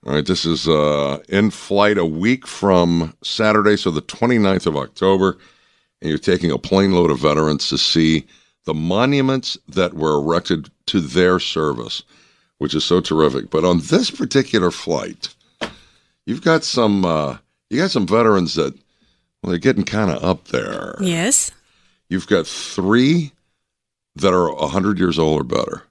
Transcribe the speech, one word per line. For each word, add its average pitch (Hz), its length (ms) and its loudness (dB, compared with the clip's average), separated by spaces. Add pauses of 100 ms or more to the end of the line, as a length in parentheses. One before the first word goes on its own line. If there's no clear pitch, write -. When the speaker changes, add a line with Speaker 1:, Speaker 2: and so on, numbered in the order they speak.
Speaker 1:
All 64 80 -4
right, 73 100 0
this 87 200 -2
is, 80 240 -2
uh, 76 500 0 (100)
in 101 220 2
flight 101 480 0
a 87 80 0
week 95 400 -2
from 85 760 2
Saturday, 107 520 2
so 98 140 -2
the 76 100 -4
twenty-ninth 107 640 0
of 78 120 -2
October, 95 600 0 (640)
and 80 80 -6
you're 78 80 -2
taking 87 360 0
a 65 60 -2
plane 98 340 2
load 87 180 4
of 67 80 0
veterans 76 520 0
to - 80 -4
see 80 480 2 (380)
the 80 100 -4
monuments 131 920 -2
that 90 280 -2
were 78 200 0
erected 80 560 -2 (160)
to 101 140 0
their 90 400 2
service, 64 640 -6 (540)
which 73 180 -4
is 78 80 -2
so 90 160 2
terrific. 73 500 0
But 78 140 0
on 87 160 4
this 214 320 0
particular 117 580 0
flight, - 640 -8 (920)
you've 113 180 -6
got 160 180 4
some, 104 420 2
uh, 76 340 -2 (320)
you 117 100 -2
got 185 100 0
some 110 160 -2
veterans 101 480 2
that, 73 180 -2 (680)
well, 92 80 -6
they're 87 80 -2
getting 104 260 0
kinda 101 380 -2
up - 260 -2
there. - 540 -6
Speaker 2:
Yes. 185 480 0 (580)
Speaker 1:
You've 92 180 -4
got 87 200 0
three 127 880 0 (840)
that 95 160 2
are 90 160 2
a 73 200 -4
hundred 95 300 -2
years 87 200 0
old 78 200 2
or 69 60 -2
better. - 460 -6